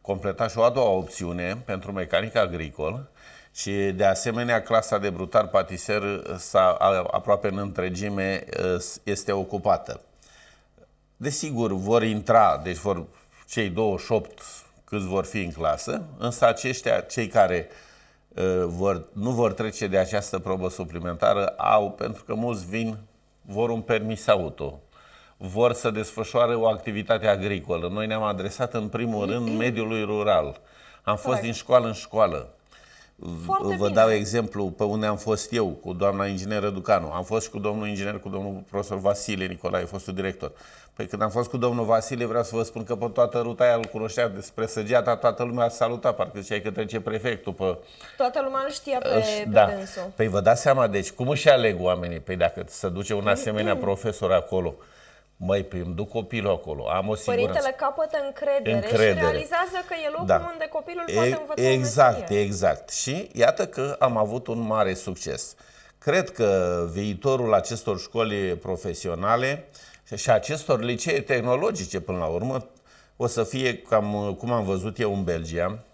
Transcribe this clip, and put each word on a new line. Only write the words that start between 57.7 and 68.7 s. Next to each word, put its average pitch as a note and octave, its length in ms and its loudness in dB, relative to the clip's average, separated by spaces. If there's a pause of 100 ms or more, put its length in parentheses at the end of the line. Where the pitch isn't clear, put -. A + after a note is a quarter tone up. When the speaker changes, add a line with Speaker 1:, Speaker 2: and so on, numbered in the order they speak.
Speaker 2:
capătă D#4 400 -2 (100)
încredere C#4 500 -2
Speaker 1:
Încredere. A2 380 4
Speaker 2:
și F2 60 -2
realizează F2 560 0 (120)
că F4+ 60 -6 (120)
e - 40 0
locul D#4+ 160 -6
Speaker 1:
Da. - 260 2
Speaker 2:
unde D#4+ 180 -8
copilul - 360 -6
Speaker 1:
E-, - 80 -6
Speaker 2:
poate A#2+ 260 2
învăța - 220 -4
o - 40 2
Speaker 1:
exact, A#2+ 540 4
Speaker 2:
meserie. G2+ 220 0
Speaker 1:
exact. F#2+ 480 0
Și D3+ 420 -6
iată - 340 2
că C#3 320 -4
am B2 180 4
avut A2 300 0
un A#2 140 -4
mare A2 340 2
succes. - 600 -8 (440)
Cred - 320 0
că F#2 500 2 (120)
viitorul G#2+ 640 2
acestor G2+ 460 0
școli A2 360 -2
profesionale F#2+ 1300 -2 (420)